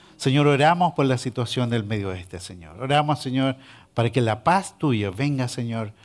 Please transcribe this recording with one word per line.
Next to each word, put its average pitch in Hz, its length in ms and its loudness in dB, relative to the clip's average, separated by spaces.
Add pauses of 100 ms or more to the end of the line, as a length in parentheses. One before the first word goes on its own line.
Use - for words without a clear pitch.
(180)
Señor, 143 300 4
oramos 156 460 4
por 143 120 2
la 131 140 2
situación 123 500 -4
del 117 140 0
Medio 101 260 -4
Oeste, 90 300 -10
Señor. 87 420 -16
Oramos, 147 400 2
Señor, 131 360 -2 (360)
para 117 160 2
que 127 120 2
la 110 220 0
paz 185 360 0
tuya 107 320 0
venga, 131 380 -2
Señor, 113 440 -6 (120)